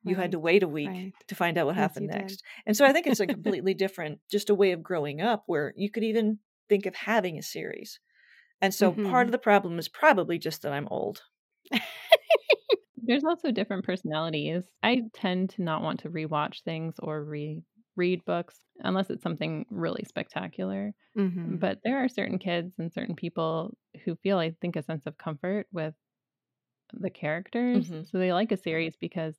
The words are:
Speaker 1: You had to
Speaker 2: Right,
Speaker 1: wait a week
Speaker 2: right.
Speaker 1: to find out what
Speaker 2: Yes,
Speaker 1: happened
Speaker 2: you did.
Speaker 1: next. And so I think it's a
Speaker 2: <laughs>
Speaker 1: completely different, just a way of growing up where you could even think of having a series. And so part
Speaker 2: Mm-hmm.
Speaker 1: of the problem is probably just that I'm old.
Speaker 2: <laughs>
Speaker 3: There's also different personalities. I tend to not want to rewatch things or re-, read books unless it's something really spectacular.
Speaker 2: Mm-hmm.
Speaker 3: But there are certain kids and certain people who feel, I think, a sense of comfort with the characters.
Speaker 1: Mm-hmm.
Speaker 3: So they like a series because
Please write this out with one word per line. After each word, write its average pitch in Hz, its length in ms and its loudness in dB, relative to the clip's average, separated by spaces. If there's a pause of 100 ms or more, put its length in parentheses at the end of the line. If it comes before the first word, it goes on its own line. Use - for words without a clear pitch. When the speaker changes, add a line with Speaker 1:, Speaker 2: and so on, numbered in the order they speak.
Speaker 1:
You 185 120 0
had 180 160 0
to 175 60 -2
Speaker 2:
Right, 156 60 -4
Speaker 1:
wait 180 200 6
a 170 40 0
week 147 220 -4
Speaker 2:
right. 185 240 -8 (140)
Speaker 1:
to 196 80 -10
find 175 240 2
out 147 80 4
what 170 80 0
Speaker 2:
Yes, 170 60 2
Speaker 1:
happened - 240 -2
Speaker 2:
you 156 80 -6
did. 202 80 -4
Speaker 1:
next. 190 220 -10 (220)
And 214 100 2
so 285 100 8
I 269 80 10
think 349 120 2
it's 262 140 2
a 190 80 2
Speaker 2:
<laughs> 233 100 0
Speaker 1:
completely 185 380 0
different, 175 440 -4 (120)
just 202 180 0
a 208 60 8
way 190 160 6
of 165 100 -2
growing 151 400 -2
up 226 240 2
where 151 300 0
you 202 160 -2
could 220 120 -2
even 220 360 2 (300)
think 202 180 4
of 180 80 -4
having 185 420 0
a 151 60 -10
series. - 560 -10 (640)
And 196 100 2
so 185 180 6
part 202 140 -2
Speaker 2:
Mm-hmm. 196 100 0 (120)
Speaker 1:
of 233 40 0
the 247 60 2
problem 202 420 4
is 156 100 -8
probably 170 500 4
just - 240 -6
that 147 100 -2
I'm 143 160 -4
old. - 320 -4 (500)
Speaker 2:
<laughs> 254 80 2 (1200)
Speaker 3:
There's 254 200 2
also 330 280 0
different 220 340 -2
personalities. 160 760 -2 (200)
I 240 200 2 (100)
tend 185 380 0
to 185 120 -6
not 160 180 -2
want 160 200 -4
to 160 80 -10
rewatch 156 540 -4
things 165 360 -6
or 151 240 -6
re-, 151 380 -8 (340)
read 180 300 2
books 175 300 -4 (240)
unless 190 300 0
it's - 140 -6
something 160 480 -4
really 170 360 -4
spectacular. 190 840 -6 (240)
Speaker 2:
Mm-hmm. 180 400 -2
Speaker 3:
But 190 260 -2
there 254 200 0
are 262 60 0
certain 196 300 -2
kids 175 380 -4
and 165 160 -4
certain - 220 -4
people 165 600 -4 (300)
who 170 100 -4
feel, 190 220 0
I 165 140 0 (100)
think, 175 140 -4
a 156 80 -2
sense 160 240 -6
of 147 100 -10
comfort 180 540 -4
with 160 240 -6 (1000)
the 185 160 -6
characters. 185 800 0
Speaker 1:
Mm-hmm. 160 140 -8
Speaker 3:
So 190 160 -2
they 185 140 2
like 214 180 2
a 190 60 2
series 160 400 -2
because 160 420 -6